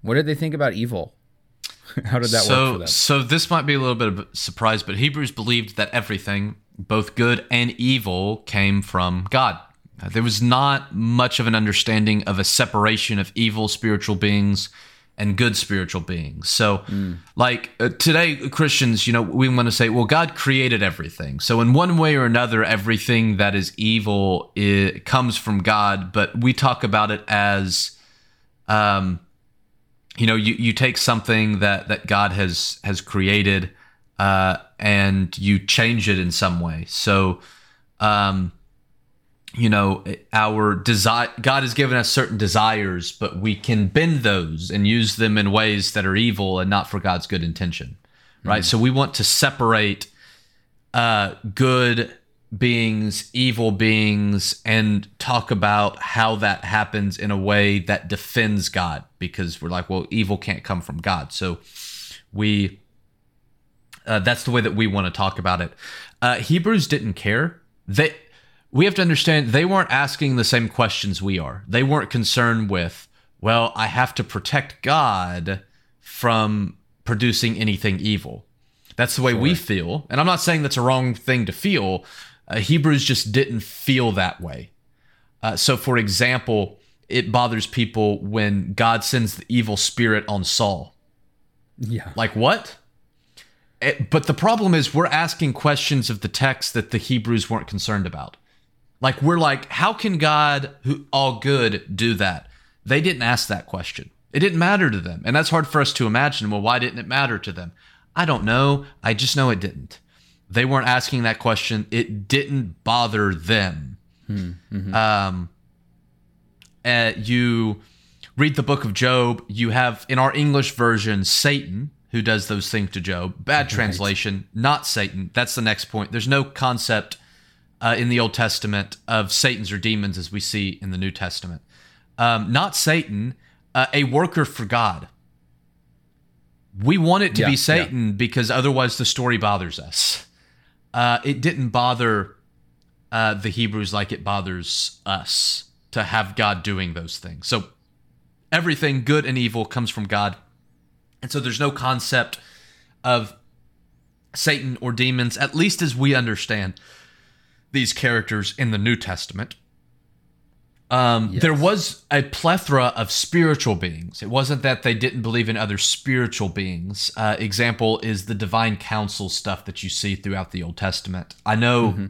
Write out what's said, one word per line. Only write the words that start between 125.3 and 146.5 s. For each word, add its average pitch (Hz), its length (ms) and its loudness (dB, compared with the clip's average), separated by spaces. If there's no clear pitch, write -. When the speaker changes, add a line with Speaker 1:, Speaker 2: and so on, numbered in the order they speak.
Speaker 2:
That's 120 220 -2
the 123 80 -2
next 107 220 0
point. 107 260 -6
There's 113 160 -4
no 139 160 2
concept, 123 720 -2
uh, 117 160 2
in 120 120 0
the 120 100 2
Old 113 160 0
Testament 104 640 -2
of 110 240 0
Satans 110 400 0
or 104 80 -4
demons 101 400 -2
as 85 120 -10
we 101 80 -6
see 98 440 -4
in 95 80 -6
the 92 80 -4
New 95 120 -2
Testament. 87 500 -10
Um, 117 320 2
not 165 240 0
Satan, 127 580 -2
uh, 131 180 2
a 143 120 2
worker 151 420 0
for - 200 -10
God. 101 420 -2
We 151 160 4
want 180 260 4
it 175 120 0
to 107 60 2
Speaker 1:
Yeah, 107 60 4
Speaker 2:
be 139 60 4
Speaker 1:
yeah. 131 40 2
Speaker 2:
Satan 127 560 0
because 117 360 0
otherwise 127 480 2
the 123 80 -2
story 123 320 0
bothers 98 420 -2
us. - 460 -4
Uh, 120 300 2
it 139 180 -4
didn't 135 280 -2
bother, 117 640 0
uh, 113 240 0
the 101 140 -6
Hebrews 104 440 -4
like 101 180 -4
it - 120 -10
bothers 92 840 -6
us - 600 -4
to 110 120 -2
have 101 320 -2
God 104 280 0